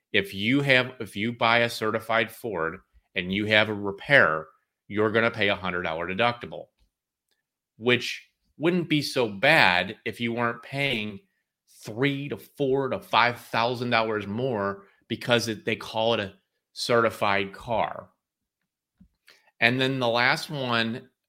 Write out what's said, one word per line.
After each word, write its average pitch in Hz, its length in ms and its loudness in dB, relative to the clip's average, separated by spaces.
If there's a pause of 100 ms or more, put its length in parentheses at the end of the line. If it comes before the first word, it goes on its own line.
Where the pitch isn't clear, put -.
(140)
if 98 200 0
you 113 280 0
have, 127 380 2
if 104 160 -12
you 107 160 -4
buy 117 280 2
a 120 100 2
certified 110 640 -2
Ford 87 480 -6 (360)
and 92 180 -4
you 104 120 0
have 107 240 4
a 107 40 -4
repair, 98 760 2 (400)
you're 104 240 0
gonna 113 200 2
pay 107 180 0
a 101 60 0
hundred 90 320 -4
hour 82 200 -4
deductible, 92 580 -4 (1120)
which 120 500 0 (300)
wouldn't 170 320 0
be 151 120 2
so 123 260 0
bad 101 800 4
if 113 140 -8
you 117 140 -2
weren't 117 300 -2
paying 113 560 -4 (640)
three 139 460 -4
to 110 80 -8
four 135 520 -2
to 101 100 -4
five 120 400 2
thousand 120 500 -2
dollars 110 380 0
more 104 560 -4 (240)
because 117 400 0
it, 110 180 -4
they 113 100 -2
call 110 400 -2
it 107 40 0
a 95 140 -6 (400)
certified 107 800 0
car. - 560 -4 (1500)
And 120 200 2
then 131 200 0
the 123 80 0
last 123 420 0
one, 120 600 -4 (200)